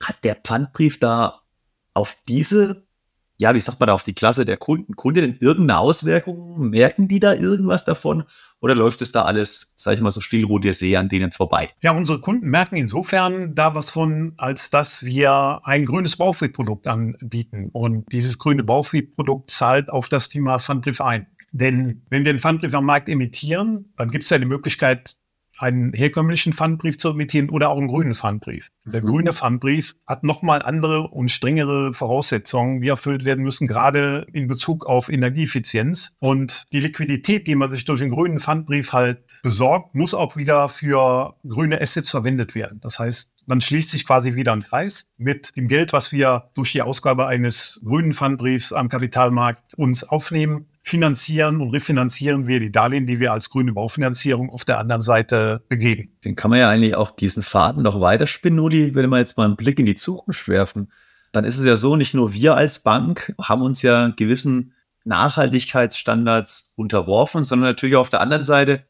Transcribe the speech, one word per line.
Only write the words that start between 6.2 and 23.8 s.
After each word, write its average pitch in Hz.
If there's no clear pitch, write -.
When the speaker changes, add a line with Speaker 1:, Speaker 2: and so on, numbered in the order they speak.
Speaker 1:
Merken 123
die 196
da 202
irgendwas 185
davon? 156
Oder 123
läuft 117
es 117
da 113
alles, -
sag -
ich 110
mal, 107
so 101
still, 110
ruht 101
ihr 101
See 92
an 92
denen 92
vorbei? 80
Speaker 2:
Ja, 165
unsere 156
Kunden 208
merken 175
insofern 180
da 156
was 151
von, 160
als 135
dass 147
wir 139
ein 143
grünes 160
Baufi-Produkt 135
anbieten. 113
Und 113
dieses 123
grüne 143
Baufi-Produkt 135
zahlt 135
auf 131
das 139
Thema 131
Pfandbrief 131
ein. 117
Denn 127
wenn 139
wir 147
einen 139
Pfandbrief 160
am 139
Markt 143
emittieren, 165